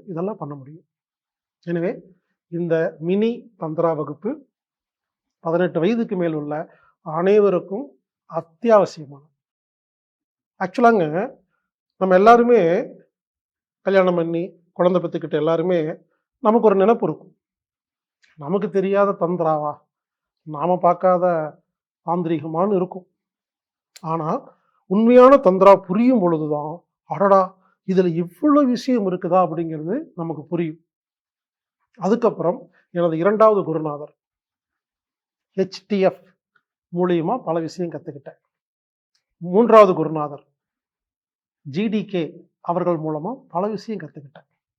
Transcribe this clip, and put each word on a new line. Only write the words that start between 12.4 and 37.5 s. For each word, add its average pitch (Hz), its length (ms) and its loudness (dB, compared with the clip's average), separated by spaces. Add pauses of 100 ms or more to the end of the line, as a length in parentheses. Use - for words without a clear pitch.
கல்யாணம் 185 340 2
பண்ணி 170 480 -4 (100)
குழந்தை 180 280 0
பெத்துக்கிட்ட 165 300 -8
எல்லாருமே 165 640 -2 (440)
நமக்கு 220 300 4
ஒரு 196 80 4
நினைப்பு 220 320 2
இருக்கும். - 300 -10 (1000)
நமக்கு 180 340 -4
தெரியாத 196 420 0
தந்திராவா, 160 680 -4 (640)
நாம 160 360 -4
பார்க்காத 175 800 0 (500)
தாந்திரிகமான்னு 165 680 -2
இருக்கும். 185 320 -6 (920)
ஆனா, 165 580 -8 (260)
உண்மையான 247 500 6
தந்திரா 190 400 6
புரியும் 226 440 0
பொழுதுதான், 156 640 -4 (200)
"அடடா, 185 540 2 (300)
இதுல 180 260 2
இவ்வளவு 285 540 0
விஷயம் 226 440 -2
இருக்குதா?" 180 340 0
அப்படிங்கிறது 160 580 -6 (120)
நமக்கு 160 300 -10
புரியும். 165 400 -8 (1080)
அதுக்கப்புறம் 185 800 -4 (200)
எனது 170 260 -2
இரண்டாவது 202 460 2
குருநாதர் 151 540 -8 (1400)
ஹெச் 185 320 -6
டி 202 120 -2
எஃப் - 360 -2 (580)
மூலியமா 175 500 -2
பல 165 160 -4